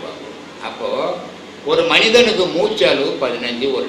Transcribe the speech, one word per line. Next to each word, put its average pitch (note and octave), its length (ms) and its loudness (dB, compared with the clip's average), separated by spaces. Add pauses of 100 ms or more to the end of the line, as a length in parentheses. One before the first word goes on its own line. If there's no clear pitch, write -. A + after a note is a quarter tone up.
வாங்கும். - 340 -14 (300)
அப்போ A2+ 200 -6 (840)
ஒரு E3 120 4 (100)
மனிதனுக்கு G#3+ 520 6 (100)
மூச்சு G#3 380 2
அளவு C3+ 180 0 (140)
பதினஞ்சு A#2+ 420 -4 (100)
ஒரு G2 120 -2